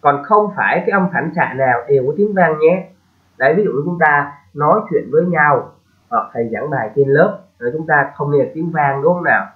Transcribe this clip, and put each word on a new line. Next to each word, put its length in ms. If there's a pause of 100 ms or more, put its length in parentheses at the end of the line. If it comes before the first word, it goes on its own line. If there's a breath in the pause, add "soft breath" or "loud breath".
Còn 220
không 320
phải 240
cái 100
âm 240
phản 220
xạ 180
nào 340
đều 200
có 100
tiếng 160
vang 260
nhé. 300 (480)
Đấy, 200
ví 60
dụ 80
như 140
chúng 140
ta 340 (200 loud breath)
nói 360
chuyện 220
với 140
nhau 460 (380)
hoặc 240
thầy 200
giảng 160
bài 260
trên 140
lớp, 300 (200)
rồi 180
chúng 100
ta 280
không 160
nghe 220
tiếng 180
vang, 300
đúng 120
không 100
nào? 220 (100)